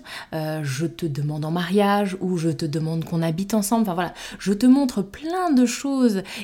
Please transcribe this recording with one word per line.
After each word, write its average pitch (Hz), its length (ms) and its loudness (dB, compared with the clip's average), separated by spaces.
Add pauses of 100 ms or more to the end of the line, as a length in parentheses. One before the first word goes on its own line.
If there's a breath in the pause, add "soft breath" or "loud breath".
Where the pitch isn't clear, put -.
(320 loud breath)
Euh, « 156 300 -4
Je 143 240 -2
te 170 200 -6
demande 147 380 -4
en 156 60 -4
mariage » 196 680 2
ou « 185 180 0
Je 160 120 0
te 160 160 -2
demande 160 380 -2
qu'on 165 180 -2
habite 165 320 -2
ensemble. » 220 300 2
Enfin 185 100 -2
voilà, 175 200 -4 (240 loud breath)
je 190 140 -2
te 208 140 2
montre 254 360 6
plein 339 480 -2
de 254 160 6
choses 240 560 0 (220 loud breath)